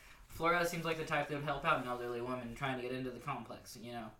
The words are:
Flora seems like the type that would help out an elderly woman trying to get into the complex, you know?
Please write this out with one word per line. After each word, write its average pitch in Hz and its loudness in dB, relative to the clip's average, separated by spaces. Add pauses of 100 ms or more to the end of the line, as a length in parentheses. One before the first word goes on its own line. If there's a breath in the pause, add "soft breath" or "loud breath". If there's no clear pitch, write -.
(300 loud breath)
Flora 170 4
seems 165 0
like 160 2
the 160 -2
type 147 2
that 151 0
would 139 -2
help 147 0
out 143 6
an 127 -4
elderly 120 -2
woman 123 -4
trying 131 0
to 123 -4
get 123 -2
into 127 -2
the 117 -8
complex, - -8
you 120 -10
know? 113 -6 (100)